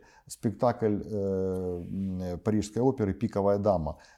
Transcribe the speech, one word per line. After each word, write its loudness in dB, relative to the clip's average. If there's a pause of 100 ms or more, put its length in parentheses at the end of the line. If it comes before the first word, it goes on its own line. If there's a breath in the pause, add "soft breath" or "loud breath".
(280 soft breath)
спектакль, 0
э, -2
м, -4
Парижской 0
оперы 2
«Пиковая 2
дама», 2 (200 loud breath)